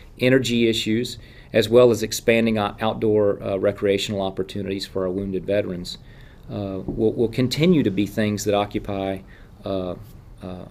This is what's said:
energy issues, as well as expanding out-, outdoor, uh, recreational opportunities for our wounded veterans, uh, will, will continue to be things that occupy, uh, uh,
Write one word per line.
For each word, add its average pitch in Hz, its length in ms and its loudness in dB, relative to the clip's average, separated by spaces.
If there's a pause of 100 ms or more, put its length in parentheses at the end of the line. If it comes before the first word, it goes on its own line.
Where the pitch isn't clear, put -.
(200)
energy 120 480 4
issues, 113 500 -2 (360)
as 107 160 4
well 123 200 8
as 110 140 2
expanding 113 540 2
out-, 104 240 -2
outdoor, 110 600 2
uh, 104 160 -2
recreational 98 640 0
opportunities 95 640 -6
for 95 180 -6
our 92 60 -2
wounded 95 360 -4
veterans, 95 520 -4 (540)
uh, 98 340 -6
will, 113 280 0
will 113 160 0
continue 143 540 2
to 107 60 0
be 101 160 0
things 104 380 -2
that 104 100 0
occupy, 101 640 -2 (440)
uh, 92 320 -4 (460)
uh, 92 300 -12